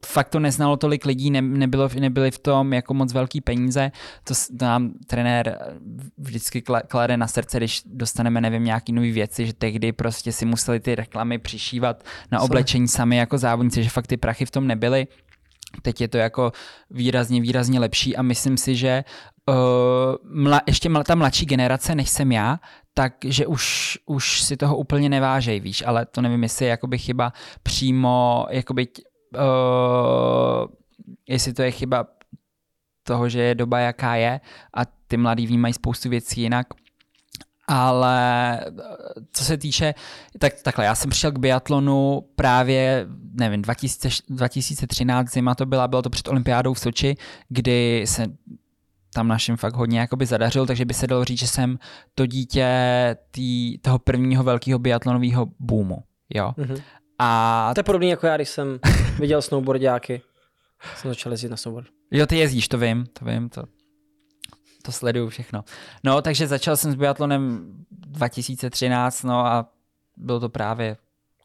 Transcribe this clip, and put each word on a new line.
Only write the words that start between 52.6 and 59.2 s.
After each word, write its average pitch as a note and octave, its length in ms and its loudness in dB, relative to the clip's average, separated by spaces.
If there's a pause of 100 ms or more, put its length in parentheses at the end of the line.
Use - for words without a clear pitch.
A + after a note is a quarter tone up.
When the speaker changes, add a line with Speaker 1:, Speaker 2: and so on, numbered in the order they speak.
Speaker 1:
tý-, B2 520 -4
toho C3 160 2
prvního C3 460 2
velkého B2+ 340 0
biatlonového B2 680 0 (120)
boomu, G#2+ 440 -2 (320)
jo. G#2 220 -2
Speaker 2:
Mhm. C3+ 200 -6 (420)
Speaker 1:
A A2+ 560 2
Speaker 2:
To G#3 60 0
je G3 40 0
podobný F3+ 240 2
jako E3 180 0
já, D#3+ 100 2
když D3 120 -2
jsem C#3 300 -6 (200)
Speaker 1:
<laughs> - 200 0
Speaker 2:
viděl D3 240 2